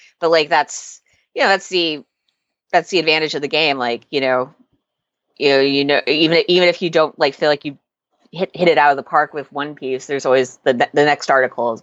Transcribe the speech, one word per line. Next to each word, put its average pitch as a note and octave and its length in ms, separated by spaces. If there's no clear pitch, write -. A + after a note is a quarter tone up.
but, E3+ 100
like, D#3+ 200
that's, - 520
you - 80
know, C4+ 80
that's F#3+ 200
the, E3 340
that's E3 200
the F#3+ 80
advantage D#3 360
of C#3+ 60
the C#3+ 60
game. D3+ 320
Like, A#2+ 320
you C#3+ 100
know, C3 320
you C#3+ 120
know, C3+ 100
you C#3 260
know, C#3+ 220
even, D#3+ 400
even F3+ 220
if E3+ 140
you F3 60
don't, D#3+ 300
like, D3 160
feel D#3 140
like D3 160
you C#3+ 120
hit, F3 240
hit F3 120
it D#3 100
out D3 140
of C#3 60
the C3+ 60
park D3+ 300
with C#3+ 180
one D3 240
piece, C3 320
there's C#3 180
always B2+ 380
the, C#3 100
the C#3+ 320
next C#3+ 240
article A#2+ 540